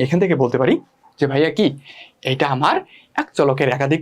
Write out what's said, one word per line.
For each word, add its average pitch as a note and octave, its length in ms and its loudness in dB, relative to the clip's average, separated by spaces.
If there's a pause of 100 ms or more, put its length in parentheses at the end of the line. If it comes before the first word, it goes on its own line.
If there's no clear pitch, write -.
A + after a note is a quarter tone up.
এখান D3+ 200 0
থেকে F3 200 2
বলতে B2 180 -2
পারি F3 120 4 (460)
যে D3 120 2
ভাইয়া D3 260 0
কি G#3+ 100 2 (640)
এটা C3+ 140 0 (100)
আমার D#3 200 0 (460)
এক D4+ 60 -6 (100)
চলকের C#3 380 2
একাধিক C#3 260 -2